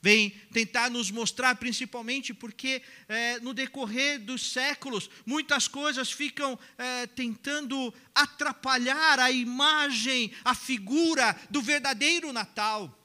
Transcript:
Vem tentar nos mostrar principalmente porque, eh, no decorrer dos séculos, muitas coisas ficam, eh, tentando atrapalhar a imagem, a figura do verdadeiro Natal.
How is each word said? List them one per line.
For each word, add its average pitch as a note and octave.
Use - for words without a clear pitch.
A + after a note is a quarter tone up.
Vem G#3
tentar A#3
nos A#3
mostrar A#3
principalmente A#3+
porque, B3+
eh, A#3
no B3
decorrer C4
dos A3
séculos, C4
muitas C#4+
coisas C4+
ficam, C#4+
eh, B3
tentando C4
atrapalhar C#4
a B3+
imagem, B3+
a B3
figura C4
do C#4+
verdadeiro C#4+
Natal. G#3+